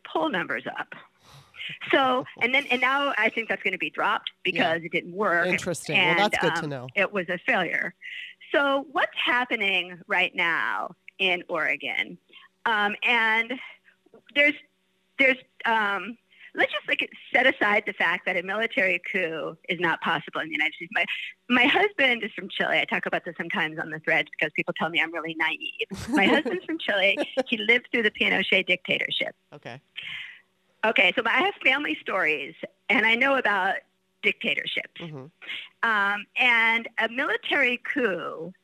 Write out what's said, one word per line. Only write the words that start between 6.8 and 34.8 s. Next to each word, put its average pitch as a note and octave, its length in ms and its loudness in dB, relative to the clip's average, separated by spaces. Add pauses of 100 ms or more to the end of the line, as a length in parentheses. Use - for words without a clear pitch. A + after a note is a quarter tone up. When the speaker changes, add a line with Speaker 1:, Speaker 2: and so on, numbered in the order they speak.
Speaker 1:
it G3 180 2
was F#3 180 -2
a F3+ 80 -4
failure. F#3 560 0 (580)
So C#4 400 2
what's F#4 240 0
happening G3 880 0
right F#3 280 0
now C3+ 600 0 (240)
in F3+ 300 2
Oregon? D3 680 -4 (480)
Um, G#3 360 2
and A3+ 520 2 (800)
there's, D4 200 4 (640)
there's, C4 200 4 (260)
um, G#3+ 540 0 (360)
let's - 160 2
just, D5 180 -6
like, A3+ 200 -2 (240)
set B3+ 140 4
aside G#3+ 400 4
the G3+ 80 -4
fact F3 320 0
that F#3 100 0
a F3 60 0
military F#3+ 580 0 (100)
coup D#3+ 460 -4 (120)
is E3+ 120 -4
not E3 220 2
possible E3+ 400 -2
in D#3+ 60 -8
the D#3+ 40 -8
United D#3 220 -2
States. E3+ 200 -14
My, E3+ 100 2 (440)
my B3 160 6
husband C#4 580 4
is G3 100 -4
from F#3 180 -10
Chile. D#3 280 0
I C#3+ 60 2
talk - 220 -4
about F3 180 -2
this E3+ 140 -8
sometimes E3 400 -4
on E3 120 -8
the D#3 100 -8
thread D#3 260 2 (120)
because D#3 160 -2
people - 240 -4
tell D#3+ 120 -2
me E3 100 2
I'm E3 120 0
really D#3+ 220 -6
naive. - 760 -6
My D4 160 4
Speaker 2:
<laughs> - 0 -
Speaker 1:
husband's D#4 400 2
from E4 120 -6
Chile. G3 380 2 (320)
He A#3+ 80 -2
lived A3+ 340 2
through A#3+ 120 0
the G#3+ 80 0
Pinochet F#3+ 560 0
dictatorship. - 680 -2 (200)
Speaker 2:
Okay. C#3 260 -14 (1040)
Speaker 1:
Okay, G3 320 4
so B3 100 2
I A3+ 180 2
have G4 100 0 (100)
family D4 360 2
stories, D#3 540 -2 (340)
and G#3 180 2
I A3+ 100 4
know C4+ 200 2
about G3 400 0 (460)
dictatorships. - 800 -4